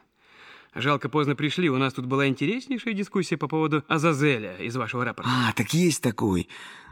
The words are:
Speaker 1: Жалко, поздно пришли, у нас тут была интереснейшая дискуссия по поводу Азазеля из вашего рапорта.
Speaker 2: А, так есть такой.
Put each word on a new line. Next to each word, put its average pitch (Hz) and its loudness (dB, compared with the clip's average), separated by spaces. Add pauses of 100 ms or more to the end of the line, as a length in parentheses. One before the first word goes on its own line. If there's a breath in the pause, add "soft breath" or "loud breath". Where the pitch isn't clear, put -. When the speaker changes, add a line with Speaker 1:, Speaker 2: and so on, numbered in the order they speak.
(760 loud breath)
Speaker 1:
Жалко, 139 0
поздно 143 2
пришли, 151 0
у 127 2
нас 131 0
тут 127 -6
была 135 2
интереснейшая 220 -2
дискуссия 190 -2
по 151 -4
поводу 156 0
Азазеля 139 2
из 113 -6
вашего 123 -4
рапорта. 117 -4
Speaker 2:
А, 123 2
так 110 -2
есть 165 2
такой. 101 2 (440 loud breath)